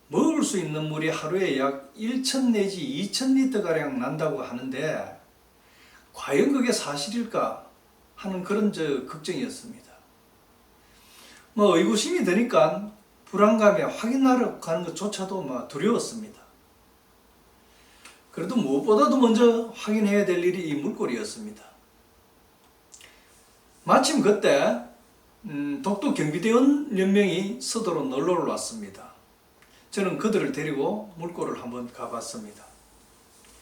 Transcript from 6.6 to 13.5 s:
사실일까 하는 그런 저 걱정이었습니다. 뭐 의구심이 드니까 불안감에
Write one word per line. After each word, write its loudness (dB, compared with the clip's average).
사실일까 -4
하는 -6
그런 0
저 -2
걱정이었습니다. -10
뭐 6
의구심이 2
드니까 2
불안감에 4